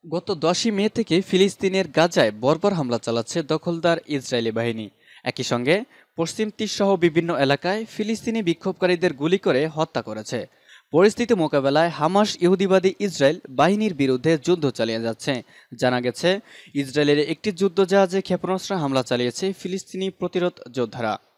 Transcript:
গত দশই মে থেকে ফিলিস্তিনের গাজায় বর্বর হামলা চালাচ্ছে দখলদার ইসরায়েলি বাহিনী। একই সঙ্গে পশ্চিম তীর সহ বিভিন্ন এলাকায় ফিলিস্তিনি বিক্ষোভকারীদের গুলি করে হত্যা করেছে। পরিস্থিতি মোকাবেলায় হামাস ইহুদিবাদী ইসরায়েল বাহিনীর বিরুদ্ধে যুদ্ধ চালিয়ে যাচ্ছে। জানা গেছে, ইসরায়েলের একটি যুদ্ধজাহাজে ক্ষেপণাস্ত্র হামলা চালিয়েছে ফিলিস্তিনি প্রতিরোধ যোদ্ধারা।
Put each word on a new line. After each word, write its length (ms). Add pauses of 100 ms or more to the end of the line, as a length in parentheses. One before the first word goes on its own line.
(100)
গত 200
দশই 400
মে 180
থেকে 320
ফিলিস্তিনের 680
গাজায় 520
বর্বর 320
হামলা 260
চালাচ্ছে 440
দখলদার 640
ইসরায়েলি 440
বাহিনী। 400 (340)
একই 180
সঙ্গে 420 (320)
পশ্চিম 340
তীর 160
সহ 300
বিভিন্ন 400
এলাকায় 480
ফিলিস্তিনি 580
বিক্ষোভকারীদের 680
গুলি 260
করে 280
হত্যা 360
করেছে। 440 (460)
পরিস্থিতি 420
মোকাবেলায় 540
হামাস 520
ইহুদিবাদী 580
ইসরায়েল 500
বাহিনীর 460
বিরুদ্ধে 440
যুদ্ধ 320
চালিয়ে 300
যাচ্ছে। 420 (320)
জানা 260
গেছে, 400 (340)
ইসরায়েলের 440
একটি 340
যুদ্ধজাহাজে 720
ক্ষেপণাস্ত্র 540
হামলা 260
চালিয়েছে 500
ফিলিস্তিনি 580
প্রতিরোধ 420 (200)
যোদ্ধারা। 460 (200)